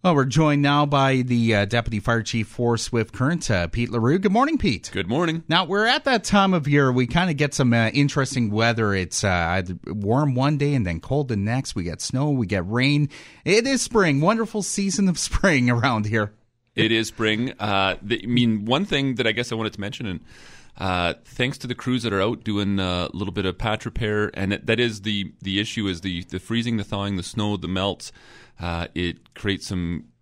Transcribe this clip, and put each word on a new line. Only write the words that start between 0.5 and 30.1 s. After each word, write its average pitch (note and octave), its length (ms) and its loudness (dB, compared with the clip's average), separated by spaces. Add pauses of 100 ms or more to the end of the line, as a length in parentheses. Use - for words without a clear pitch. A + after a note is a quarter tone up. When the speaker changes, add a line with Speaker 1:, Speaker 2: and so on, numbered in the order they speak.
Speaker 1:
now C#3+ 240 4
by C3+ 380 2
the, A#2+ 320 2
uh, G2+ 100 4
Deputy A2+ 340 -2
Fire A2+ 240 0
Chief A2 240 -4
for A#2+ 300 0
Swift A2+ 380 -2
Current, D3+ 360 -2
uh, F2 180 2
Pete A#2+ 200 -2
LaRue. A#2 300 2
Good G2+ 140 2
morning, C4+ 260 2
Pete. C#3+ 340 -2
Speaker 2:
Good F2+ 160 -2
morning. D#3+ 400 -2
Speaker 1:
Now, F3 160 2
we're G3+ 220 0
at C#4 180 0
that B3+ 200 2
time G3 280 4
of D3+ 160 2
year, C#3+ 240 4
we B2+ 140 2
kinda E3+ 260 0
get C#3+ 220 0
some, B2+ 180 4
uh, A2+ 160 4
interesting C3 640 0
weather. A2 420 2
It's, F#2+ 320 -2
uh, G2+ 60 2
either F2 560 0
warm A#2+ 480 0
one C#3 240 2
day C#3+ 160 0
and A#2 120 0
then E2+ 140 -2
cold C#3 280 -2
the A2+ 100 -2
next. A2 360 -2
We F#2 100 -4
get E2 180 -8
snow, C3+ 260 -2
we C3 180 0
get F2+ 220 -2
rain. C#3 400 2 (380)
It G#3+ 200 4
is C4+ 140 0
spring. E3 400 2
Wonderful G#3+ 420 0
season G3 460 0
of E3 100 0
<laughs> - 0 -
spring C3 520 2
around A#2 340 2
here. G#2+ 300 0 (400)
Speaker 2:
It A2 180 2
is A2+ 160 2
spring. A2+ 500 0
Uh, G2 440 0
the, G2+ 200 -2
I F#2+ 40 -8
mean, A#2 400 2
one C#3 180 2
thing C#3 300 -2
that A2+ 120 -2
I A2 60 2
guess A#2+ 200 -4
I - 20 -4
wanted A2 180 -4
to - 80 -14
mention, G2+ 240 -8
and, F#2 160 -6 (560)
uh, F2+ 380 -2 (100)
thanks - 340 -4
to - 80 -14
the B2 80 -6
crews B2 280 -4
that A2+ 100 -2
are G2 80 0
out G#2+ 240 -2
doing, G2+ 340 0
uh, F2+ 320 -2
a - 60 -12
little F#2+ 160 -6
bit F#2+ 140 -4
of F2+ 100 -4
patch A2 300 -4
repair, G#2+ 480 -2
and F#2+ 180 -2
it, - 140 -6
that A2+ 120 2
is A2+ 220 -2
the, G2+ 400 -4
the F#2+ 180 -2
issue G#2+ 280 -4
is E2+ 160 -4
the, F2 220 -6
the F#2 140 -10
freezing, A#2 380 -4
the G2 80 -4
thawing, G2+ 320 -4
the F2 60 -6
snow, G#2 340 -4
the F2 120 -8
melts. F#2+ 440 -4 (480)
Uh, E2+ 340 -4
it E2+ 400 -6
creates G2 320 -6
some E2+ 380 -6 (180)